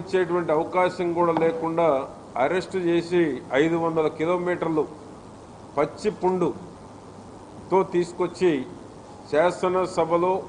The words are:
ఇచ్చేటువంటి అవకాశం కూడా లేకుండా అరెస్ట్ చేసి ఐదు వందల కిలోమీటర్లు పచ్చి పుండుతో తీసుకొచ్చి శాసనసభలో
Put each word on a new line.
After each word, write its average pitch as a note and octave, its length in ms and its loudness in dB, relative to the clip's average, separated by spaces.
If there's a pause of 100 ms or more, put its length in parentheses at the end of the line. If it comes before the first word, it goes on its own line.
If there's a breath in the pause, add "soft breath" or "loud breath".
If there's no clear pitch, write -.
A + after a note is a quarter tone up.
ఇచ్చేటువంటి F3 540 0
అవకాశం F3+ 560 0
కూడా E3+ 220 4 (100)
లేకుండా E3 420 2 (560)
అరెస్ట్ F3 340 0 (120)
చేసి E3+ 340 2 (400)
ఐదు E3 220 2
వందల D#3+ 220 2 (120)
కిలోమీటర్లు E3 640 0 (920)
పచ్చి D#3 340 0 (100)
పుండుతో - 1600 -4 (200)
తీసుకొచ్చి F3 560 2 (800)
శాసనసభలో F3 1000 2 (200)